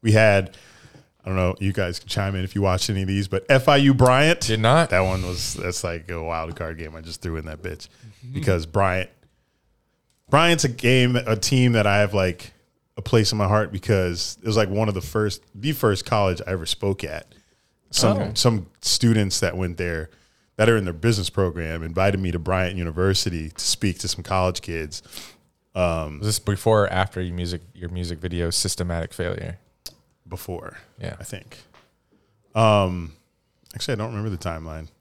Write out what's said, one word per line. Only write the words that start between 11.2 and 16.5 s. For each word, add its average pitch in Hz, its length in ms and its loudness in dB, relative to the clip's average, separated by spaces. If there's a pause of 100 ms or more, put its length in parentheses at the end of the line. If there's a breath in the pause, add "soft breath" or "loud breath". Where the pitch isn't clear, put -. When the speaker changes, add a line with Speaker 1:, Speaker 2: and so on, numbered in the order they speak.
Speaker 1:
team 123 360 4
that 107 140 4
I 101 140 4
have, 101 140 2
like, 92 380 -2 (440)
a 107 60 -12
place 110 300 2
in 107 60 -2
my 101 100 2
heart 107 240 2
because 92 680 0
it - 40 -6
was, 107 120 0
like, 104 100 2
one 107 200 0
of 101 60 -2
the 92 60 -4
first, 107 420 -4 (120)
the 113 180 -4
first 110 320 0
college 98 420 0
I 87 60 -8